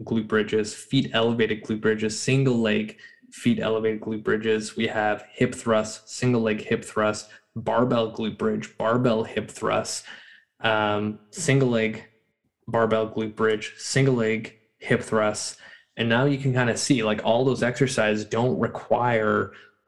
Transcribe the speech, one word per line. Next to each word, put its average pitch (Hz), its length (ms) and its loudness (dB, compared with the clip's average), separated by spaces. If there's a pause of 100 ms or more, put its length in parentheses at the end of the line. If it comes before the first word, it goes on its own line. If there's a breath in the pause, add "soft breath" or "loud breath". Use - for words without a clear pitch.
glute 113 220 -2
bridges, 107 480 0
feet 123 380 -2
elevated 113 500 0
glute 107 180 -4
bridges, 110 380 0
single 131 380 2
leg 107 420 0 (340 loud breath)
feet 113 280 0
elevated 110 400 0
glute 110 240 -6
bridges. 110 520 -2
We 113 120 0
have 107 420 -2
hip 120 240 0
thrusts, - 580 -2
single 123 280 0
leg 107 220 0
hip 110 220 -2
thrust, 107 440 -2 (260 loud breath)
barbell 117 580 0
glute 110 260 -6
bridge, 107 400 -4
barbell 113 460 2
hip - 260 -6
thrust, 107 540 -4 (560 loud breath)
um, 107 580 0 (120)
single 135 380 2
leg 110 360 0 (640)
barbell 110 440 2
glute 110 260 -4
bridge, 110 400 0
single 135 380 2
leg 110 440 -2 (200)
hip 123 240 0
thrusts. 107 540 -2 (400 loud breath)
And 117 120 -2
now 117 160 4
you 143 140 2
can 135 140 0
kinda 120 240 2
see, 123 260 2
like, 107 220 0
all 117 200 4
those 123 180 0
exercises 110 600 0
don't 120 340 0
require 110 960 0 (360 loud breath)